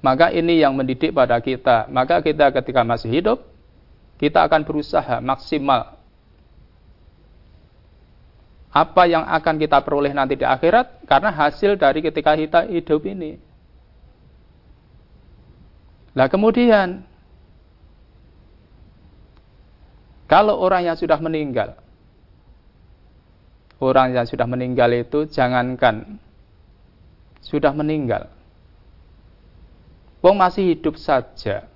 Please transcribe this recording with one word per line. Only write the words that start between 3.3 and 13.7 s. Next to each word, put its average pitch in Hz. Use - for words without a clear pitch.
kita 147
akan 156
berusaha 143
maksimal. 135
Apa 170
yang 165
akan 160
kita 143
peroleh 143
nanti 139
di 131
akhirat, 131
karena 147
hasil 151
dari 151
ketika 156
kita 156
hidup 165
ini. 175